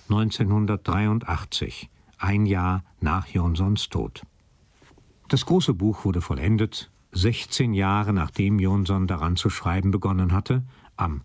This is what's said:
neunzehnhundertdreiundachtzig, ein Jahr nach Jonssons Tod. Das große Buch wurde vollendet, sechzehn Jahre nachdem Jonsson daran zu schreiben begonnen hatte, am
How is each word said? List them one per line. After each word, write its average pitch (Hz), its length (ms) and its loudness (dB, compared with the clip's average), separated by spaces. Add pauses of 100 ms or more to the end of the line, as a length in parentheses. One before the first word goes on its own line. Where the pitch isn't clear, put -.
neunzehnhundertdreiundachtzig, 104 1800 0 (280)
ein 101 280 2
Jahr 92 380 0 (160)
nach 87 280 -2
Jonssons 90 600 0
Tod. - 360 -6 (1080)
Das 135 160 2
große 170 280 2
Buch 98 300 -2
wurde 90 160 0
vollendet, 101 720 -2 (220)
sechzehn 113 600 0
Jahre 98 380 0
nachdem 98 480 0
Jonsson 95 480 2
daran 85 300 0
zu - 120 0
schreiben 95 420 0
begonnen 92 420 0
hatte, 127 300 0 (320)
am 78 300 -4